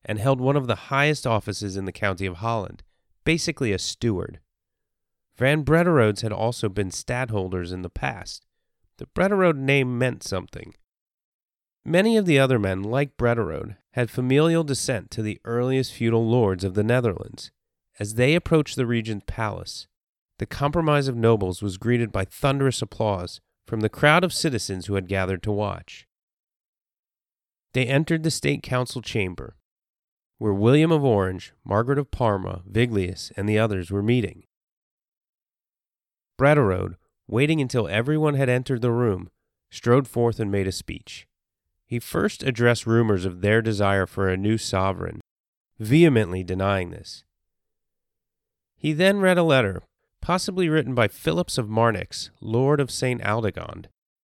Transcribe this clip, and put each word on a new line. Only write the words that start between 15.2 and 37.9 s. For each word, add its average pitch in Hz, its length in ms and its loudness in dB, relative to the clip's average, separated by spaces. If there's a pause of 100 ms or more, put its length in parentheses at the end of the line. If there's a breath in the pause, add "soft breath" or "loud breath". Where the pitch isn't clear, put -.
the 107 220 -6
earliest 127 480 -2
feudal 113 340 2
lords 104 380 2
of 92 100 -4
the 104 80 2
Netherlands. 113 680 -2 (460)
As 107 160 -6
they 127 200 4
approached 160 420 0
the 127 100 0
regent's 113 400 -4
palace, 104 600 -8 (520)
the 123 80 -6
Compromise 147 600 0
of 127 100 -4
Nobles 107 440 2
was 95 160 -4
greeted 117 340 0
by 95 140 -2
thunderous 135 560 -2
applause 101 640 -4 (240)
from 113 140 -4
the 107 100 0
crowd 165 340 4
of 175 80 -4
citizens 98 540 -4
who 101 80 -2
had 95 120 -2
gathered 95 360 -2
to 107 100 -4
watch. 101 540 -6 (1700)
They 127 100 2
entered 151 380 0
the 160 80 -2
State 143 320 -2
Council 127 400 -4
chamber, 90 520 -6 (840)
where 107 160 0
William 135 360 4
of 151 140 2
Orange, 95 480 0 (100)
Margaret 120 360 0
of 139 120 -6
Parma, 95 560 -2
Viglius, 98 720 -2
and 98 100 -4
the 107 120 2
others 101 320 0
were 101 120 0
meeting. 117 420 0 (1900)
Brederode, 101 560 2 (340)
waiting 147 320 2
until 120 260 -2
everyone 143 460 0